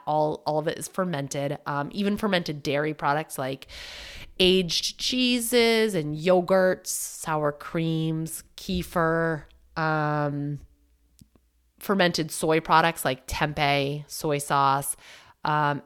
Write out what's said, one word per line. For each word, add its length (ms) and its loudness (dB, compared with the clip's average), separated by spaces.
all, 400 0
all 140 0
of 80 -2
it 100 -4
is 100 -10
fermented. 760 -4
Um, 260 -4
even 260 0
fermented 440 -2
dairy 320 0
products 440 -2
like 300 -6
aged 600 4
cheeses 960 2
and 200 -2
yogurts, 720 2
sour 640 -2
creams, 920 -4
kefir, 880 -2
um, 840 -2
fermented 520 0
soy 280 2
products 440 2
like 240 -2
tempeh, 800 0
soy 300 -2
sauce, 580 2
um, 420 0